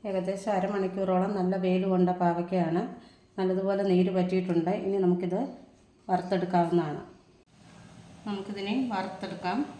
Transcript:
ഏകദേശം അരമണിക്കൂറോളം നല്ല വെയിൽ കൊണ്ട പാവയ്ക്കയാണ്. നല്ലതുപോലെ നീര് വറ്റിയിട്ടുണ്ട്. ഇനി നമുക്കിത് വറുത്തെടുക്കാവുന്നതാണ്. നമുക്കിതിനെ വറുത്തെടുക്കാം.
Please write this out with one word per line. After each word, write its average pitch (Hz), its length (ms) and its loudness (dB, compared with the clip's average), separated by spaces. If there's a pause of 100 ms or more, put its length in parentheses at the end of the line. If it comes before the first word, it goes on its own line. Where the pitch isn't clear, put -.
ഏകദേശം 190 480 -2
അരമണിക്കൂറോളം 190 800 0
നല്ല 185 240 2
വെയിൽ 185 200 2 (100)
കൊണ്ട 180 160 4 (120)
പാവയ്ക്കയാണ്. 175 600 0 (560)
നല്ലതുപോലെ 190 540 0
നീര് 185 260 4
വറ്റിയിട്ടുണ്ട്. 180 540 0 (140)
ഇനി 196 200 0
നമുക്കിത് 180 340 2 (720)
വറുത്തെടുക്കാവുന്നതാണ്. 175 920 0 (1300)
നമുക്കിതിനെ 196 480 -6 (180)
വറുത്തെടുക്കാം. 190 680 -4 (200)